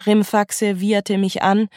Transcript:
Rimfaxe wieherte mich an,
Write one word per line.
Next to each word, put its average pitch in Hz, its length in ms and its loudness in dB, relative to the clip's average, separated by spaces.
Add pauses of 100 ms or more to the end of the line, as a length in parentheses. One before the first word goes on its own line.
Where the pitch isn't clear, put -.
Rimfaxe 208 760 0
wieherte 202 360 0
mich 196 240 -2
an, 202 360 2